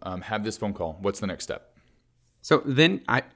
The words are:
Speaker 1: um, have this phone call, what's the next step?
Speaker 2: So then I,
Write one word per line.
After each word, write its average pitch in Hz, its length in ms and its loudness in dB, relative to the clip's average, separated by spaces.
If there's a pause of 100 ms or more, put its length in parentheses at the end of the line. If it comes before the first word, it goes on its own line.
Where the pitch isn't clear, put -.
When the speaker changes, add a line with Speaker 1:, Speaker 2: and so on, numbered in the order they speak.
Speaker 1:
um, 92 180 -8
have 107 240 -4
this 107 140 -6
phone 101 160 -4
call, 82 260 -6
what's 98 200 -2
the 107 60 -4
next 92 180 -6
step? - 300 -10 (680)
Speaker 2:
So - 240 4
then 160 420 4
I, 127 140 4 (140)